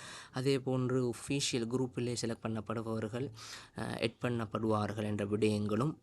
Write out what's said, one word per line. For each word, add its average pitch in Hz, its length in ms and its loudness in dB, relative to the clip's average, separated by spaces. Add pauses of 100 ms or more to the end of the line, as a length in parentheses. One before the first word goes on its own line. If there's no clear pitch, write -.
(320)
அதே 131 260 2
போன்று 127 500 2
ஒஃபிஷியல் 135 580 0
குரூப்பிலே 123 540 0
செலக்ட் 117 220 -2
பண்ணப்படுபவர்கள், 110 880 -2 (480)
அ, 113 40 -2
ஆட் 117 380 0
பண்ணப்படுவார்கள் 110 840 2
என்ற 104 220 0
விடயங்களும், 107 760 2